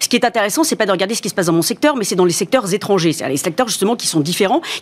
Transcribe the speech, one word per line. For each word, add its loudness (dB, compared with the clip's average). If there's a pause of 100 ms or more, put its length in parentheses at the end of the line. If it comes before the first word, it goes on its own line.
ce -2
qui 2
est 0
intéressant, 0
c'est 0
pas 0
de 2
regarder 0
ce -6
qui -6
se -6
passe 0
dans 2
mon 4
secteur, 0
mais -2
c'est -4
dans 4
les 4
secteurs 0
étrangers, 0
c'est-à-dire -6
les 0
secteurs -2
justement 0
qui -8
sont 0
différents, 0 (220)